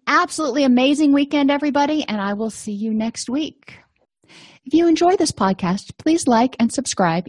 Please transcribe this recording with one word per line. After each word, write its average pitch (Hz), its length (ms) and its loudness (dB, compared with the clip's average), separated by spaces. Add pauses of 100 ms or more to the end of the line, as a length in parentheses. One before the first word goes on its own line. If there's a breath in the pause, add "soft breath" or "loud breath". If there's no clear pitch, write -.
absolutely 302 560 0
amazing 269 500 4
weekend, 285 380 2
everybody, 285 560 0
and 208 140 -4
I 202 140 -4
will 220 160 -4
see - 220 -10
you 214 220 -4
next 220 340 -6
week. - 520 -8 (840 loud breath)
If - 80 -6
you 339 160 4
enjoy 349 280 4
this 330 140 0
podcast, 190 680 -2
please 320 280 -2
like 247 320 2
and 233 140 0
subscribe 180 560 -2